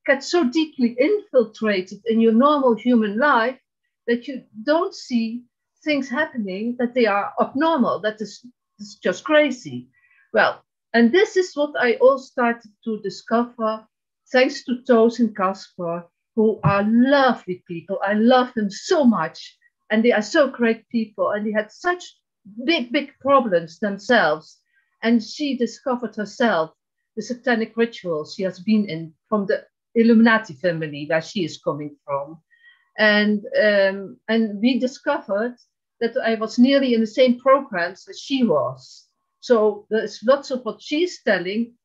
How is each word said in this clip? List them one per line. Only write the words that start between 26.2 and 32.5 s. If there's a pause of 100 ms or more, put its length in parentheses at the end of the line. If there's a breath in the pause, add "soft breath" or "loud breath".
the
satanic
rituals
she
has
been
in (160)
from
the (300)
Illuminati
family
where
she
is
coming
from. (600 soft breath)